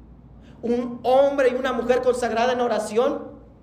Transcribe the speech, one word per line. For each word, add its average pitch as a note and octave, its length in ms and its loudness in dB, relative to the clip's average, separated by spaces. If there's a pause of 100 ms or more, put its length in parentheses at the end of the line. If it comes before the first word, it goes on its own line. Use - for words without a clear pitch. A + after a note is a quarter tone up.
(640)
¿Un A#3+ 420 -4
hombre C4+ 460 4
y B3 40 -2
una B3+ 180 -2
mujer B3 300 0
consagrada A#3+ 500 0
en B3 80 -2
oración? A#3 760 -2 (260)